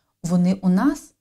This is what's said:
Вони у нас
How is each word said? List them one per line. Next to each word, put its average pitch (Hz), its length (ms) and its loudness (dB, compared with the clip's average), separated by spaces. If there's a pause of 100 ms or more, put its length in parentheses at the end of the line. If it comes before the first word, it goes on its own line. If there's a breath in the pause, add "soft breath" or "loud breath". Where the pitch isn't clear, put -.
(220)
Вони 180 320 0
у 190 140 -4
нас 220 520 0